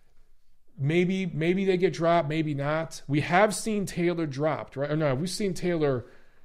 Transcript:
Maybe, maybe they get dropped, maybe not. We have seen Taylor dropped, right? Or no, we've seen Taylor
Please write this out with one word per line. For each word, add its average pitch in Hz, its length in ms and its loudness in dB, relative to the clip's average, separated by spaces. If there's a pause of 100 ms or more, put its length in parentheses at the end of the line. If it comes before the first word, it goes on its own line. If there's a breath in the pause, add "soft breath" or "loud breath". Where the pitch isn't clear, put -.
(800)
Maybe, 180 480 0
maybe 170 380 0
they 185 120 2
get 180 160 2
dropped, 170 360 2
maybe 156 240 -2
not. 151 540 -4
We 147 140 0
have 190 340 4
seen 208 320 -2
Taylor 170 400 -2
dropped, 139 500 -4
right? 143 140 -2
Or 151 60 0
no, 147 180 2
we've 175 160 -2
seen 196 240 -2
Taylor 151 520 0 (380 soft breath)